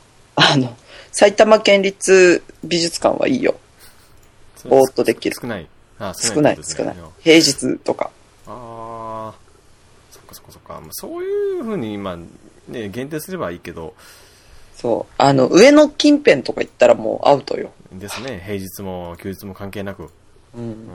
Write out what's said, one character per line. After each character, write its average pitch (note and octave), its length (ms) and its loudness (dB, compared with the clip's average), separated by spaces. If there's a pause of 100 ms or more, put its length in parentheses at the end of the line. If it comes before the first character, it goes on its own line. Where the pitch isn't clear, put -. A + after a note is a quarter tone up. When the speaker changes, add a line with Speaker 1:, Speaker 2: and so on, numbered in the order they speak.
(360)
Speaker 1:
あ - 200 2
の、 B2 200 -2 (340)
埼 G3+ 240 4
玉 G#3+ 260 6
県 G3+ 220 4
立 F#3 600 4 (220)
美 E3 140 -4
術 E3 220 -4
館 - 180 0
は - 100 -2
い B2+ 80 0
い - 60 -4
よ。 - 120 0 (1000)
Speaker 2:
そ - 120 -20
れ - 20 -4
Speaker 1:
ぼ C3+ 160 6
ー - 40 -6
っ - 40 -20
と A#2+ 100 -2
で A2+ 100 0
き - 160 -4
る。 - 100 -10
Speaker 2:
少 B2+ 60 -12
な A2 120 -8
い。 D2+ 80 -14 (320)
あ、 G2 160 -10
Speaker 1:
少 - 140 -6
な - 20 -2
い、 G#2 40 -8
Speaker 2:
少 D3 80 0
な C3 80 4
い - 40 -4
っ - 20 -8
て D2+ 60 -18
こ - 60 -14
と - 0 -
で - 60 -12
す - 100 -6
ね。 - 100 -8
Speaker 1:
少 E3 80 -18
な D#3+ 60 -20
い。 - 20 -20 (100)
平 D#3+ 160 6
日 C#3 420 0
と - 160 -4
か。 - 160 -6 (360)
Speaker 2:
あ A2+ 880 -14
ー。 - 840 -20
そ - 60 -20
っ - 40 -20
か - 100 -20
そ - 80 -20
っ - 20 -20
か - 80 -20
そ - 60 -20
っ - 40 -20
か。 - 120 -20
ま D2 120 -18
あ、 D#2 60 -20
そ E4 260 -14
う F4+ 40 -10
い G4 380 -4
う B3+ 40 -10
ふ A3 80 -6
う G3+ 40 -4
に、 G#2+ 220 -6
ま G2 140 -8
あ、 E2+ 40 -10 (520)
ね、 A#2 200 -10
限 B2 200 -10
定 D#3 120 -10
す F#3 120 -18
れ F#3 60 -10
ば F#2 120 -6
い F2 60 -10
い - 20 -18
け - 140 -16
ど。 D#2+ 220 -14 (800)
Speaker 1:
そ - 340 -4
う。 - 100 -20
あ C#3 140 4
の、 C3 160 2
上 A3 220 8
野 D4 180 6
近 D4 300 2
辺 E3 240 2
と - 100 -8
か - 80 -8
行 - 80 -6
っ - 40 -20
た - 140 4
ら A2+ 80 6
も A2 300 -4
う - 40 4
ア C#3+ 60 6
ウ B2+ 80 -2
ト - 160 -6
よ。 - 140 -10 (200)
Speaker 2:
で F#2+ 160 -14
す G2+ 140 -12
ね。 A#2 220 -12
平 G2+ 140 -6
日 F#2+ 240 -12
も F2+ 380 -10
休 G2 120 -8
日 G2 140 -14
も F#2+ 80 -14
関 G2 160 -14
係 G2+ 120 -10
な G2 120 -10
く。 E2 160 -16 (440)
Speaker 1:
う A#2+ 60 -14
ん。 A#2 40 -10
Speaker 2:
う - 80 -
ん。 G#2+ 40 -14 (180)